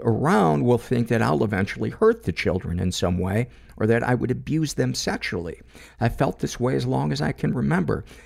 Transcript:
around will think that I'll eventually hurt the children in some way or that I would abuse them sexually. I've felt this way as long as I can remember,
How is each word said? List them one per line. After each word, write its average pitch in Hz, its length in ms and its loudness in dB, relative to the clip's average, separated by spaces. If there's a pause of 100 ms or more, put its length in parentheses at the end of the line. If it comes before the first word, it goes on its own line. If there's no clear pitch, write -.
around 147 640 2
will 120 140 4
think 120 300 -2
that 113 140 2
I'll 127 200 2
eventually 110 480 -2
hurt 226 320 2
the 92 100 -2
children 85 460 -2
in 92 140 0
some 87 260 0
way 98 300 -2 (300)
or 110 80 0
that 117 180 4
I 123 100 2
would 120 160 0
abuse 139 440 -2
them 127 200 0
sexually. 90 680 -6 (400)
I've 113 160 0
felt - 220 0
this - 220 -6
way 131 160 0
as 131 100 -2
long 135 260 0
as 139 80 -4
I 143 120 -2
can - 200 -2
remember, 175 520 0 (220)